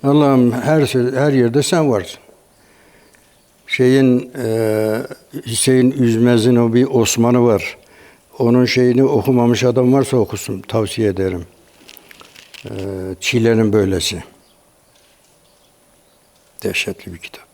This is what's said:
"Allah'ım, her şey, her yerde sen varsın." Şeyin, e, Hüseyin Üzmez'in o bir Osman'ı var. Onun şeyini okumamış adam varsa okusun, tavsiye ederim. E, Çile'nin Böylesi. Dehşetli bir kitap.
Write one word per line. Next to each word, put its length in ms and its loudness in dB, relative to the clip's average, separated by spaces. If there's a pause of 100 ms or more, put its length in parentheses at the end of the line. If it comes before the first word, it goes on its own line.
"Allah'ım, 480 4
her 340 0
şey, 160 -2 (100)
her 200 0
yerde 300 2
sen 280 0
varsın." 300 -4 (1500)
Şeyin, 680 2 (120)
e, 520 -2 (500)
Hüseyin 440 2
Üzmez'in 640 2
o 180 0
bir 160 4
Osman'ı 560 2
var. 320 -2 (600)
Onun 260 2
şeyini 400 2
okumamış 600 0
adam 280 2
varsa 240 0
okusun, 440 -4
tavsiye 480 -4
ederim. 360 -4 (1200)
E, 60 -14 (500)
Çile'nin 520 2
Böylesi. 500 -2 (2500)
Dehşetli 500 -8
bir 60 -16
kitap. 360 -20